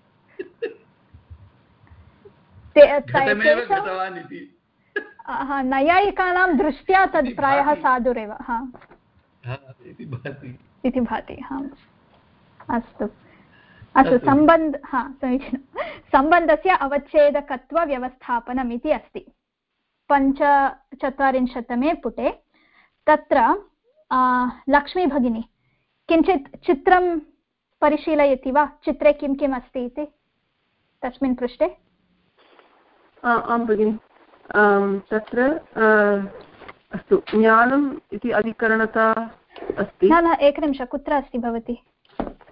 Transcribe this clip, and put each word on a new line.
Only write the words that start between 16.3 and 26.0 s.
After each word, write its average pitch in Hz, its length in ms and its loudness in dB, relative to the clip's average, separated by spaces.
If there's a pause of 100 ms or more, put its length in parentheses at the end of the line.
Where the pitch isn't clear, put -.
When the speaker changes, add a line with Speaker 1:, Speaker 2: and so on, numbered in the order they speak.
Speaker 1:
अवच्छेदकत्वव्यवस्थापनम् 277 2000 -2
इति 240 180 -4
अस्ति - 400 -8 (800)
पञ्चचत्वारिंशत्तमे 269 1800 0
पुटे। 247 500 -6 (640)
तत्र, 294 560 2 (480)
आ, 254 380 0 (200)
लक्ष्मी 285 360 2
भगिनी, 247 440 -2 (600)